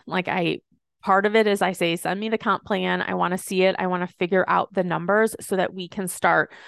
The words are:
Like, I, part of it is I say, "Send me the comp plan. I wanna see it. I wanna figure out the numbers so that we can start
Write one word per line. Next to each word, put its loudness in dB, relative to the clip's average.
Like, -4
I, -2
part 4
of 0
it 4
is 2
I 2
say, 0
"Send -4
me -6
the -2
comp -2
plan. -2
I -4
wanna 0
see -2
it. 4
I -2
wanna -2
figure 0
out 0
the 0
numbers 0
so -6
that -2
we -10
can -8
start 0